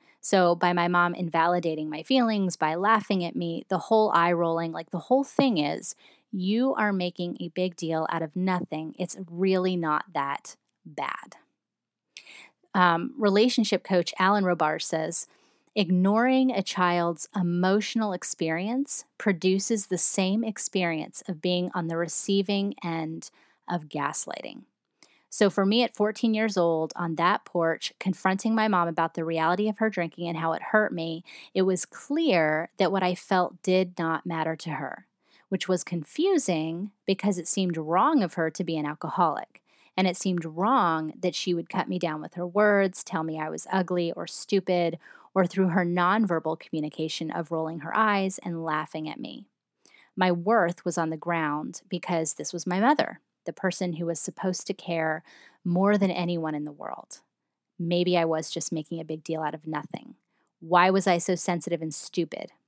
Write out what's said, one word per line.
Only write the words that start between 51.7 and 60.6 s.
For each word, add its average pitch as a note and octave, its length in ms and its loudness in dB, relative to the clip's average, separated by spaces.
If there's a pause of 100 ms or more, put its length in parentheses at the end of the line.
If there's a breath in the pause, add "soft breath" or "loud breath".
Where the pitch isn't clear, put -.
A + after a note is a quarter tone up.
because E3+ 440 -2
this - 200 -8
was E3+ 120 -8
my F3+ 140 0
mother, C4+ 400 2 (260)
the E3 80 -6
person F3+ 400 -2
who E3 120 -4
was E3 140 -4
supposed - 480 -4
to G3 60 -6
care D#3+ 500 -4 (400 loud breath)
more F#3+ 340 4
than F#3+ 140 2
anyone E3+ 420 -2
in D3 120 -4
the D3+ 60 -8
world. - 500 -14 (580)
Maybe F3 380 2
I E3+ 80 2
was D#3+ 260 -2
just - 200 -6
making D#3+ 280 -6
a D#3+ 60 -10
big D#3+ 180 -8
deal D#3+ 180 -6
out D3+ 120 -4
of D#3 120 -14
nothing. - 500 -10 (440)
Why F3 300 6